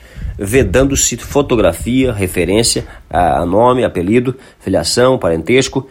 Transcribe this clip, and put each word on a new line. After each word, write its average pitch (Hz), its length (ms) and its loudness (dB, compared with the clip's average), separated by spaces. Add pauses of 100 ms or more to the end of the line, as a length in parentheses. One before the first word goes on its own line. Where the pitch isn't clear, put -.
(380)
vedando-se 123 800 0
fotografia, 123 920 0
referência 101 760 -2 (240)
a, 80 300 2
a 85 60 -2
nome, 117 380 2
apelido, 104 520 0 (240)
filiação, 120 580 0
parentesco 117 720 0